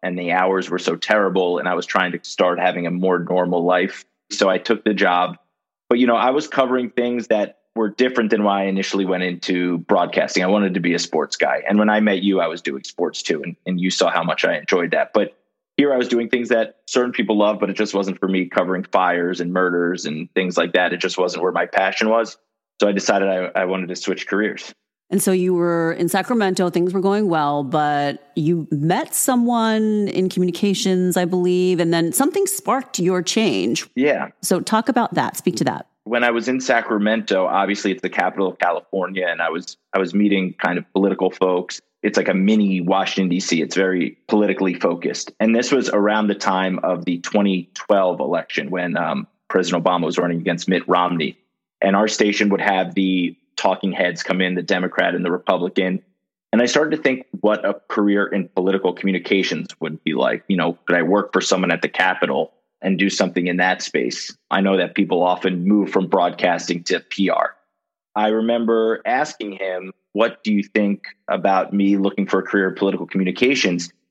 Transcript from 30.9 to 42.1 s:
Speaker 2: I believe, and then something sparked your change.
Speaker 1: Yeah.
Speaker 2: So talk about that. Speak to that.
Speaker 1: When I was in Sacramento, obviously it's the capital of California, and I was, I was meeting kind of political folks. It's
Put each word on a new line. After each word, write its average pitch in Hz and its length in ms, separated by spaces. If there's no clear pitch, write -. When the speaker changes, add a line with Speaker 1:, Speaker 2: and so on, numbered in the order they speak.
Speaker 2:
I 180 100
believe, 180 540
and 170 140
then 170 180
something 359 360
sparked - 500
your 180 240
change. 135 760
Speaker 1:
Yeah. 123 340
Speaker 2:
So 185 200
talk 220 280
about 233 240
that. 143 240
Speak 170 200
to - 80
that. - 240
Speaker 1:
When 120 180
I 120 80
was 117 160
in 131 120
Sacramento, 107 840
obviously 98 460
it's 92 100
the 92 80
capital 92 380
of 90 100
California, 90 720
and 82 140
I 82 80
was, 80 280
I 95 60
was 87 160
meeting 101 420
kind 87 220
of - 140
political 95 360
folks. 92 520
It's 101 160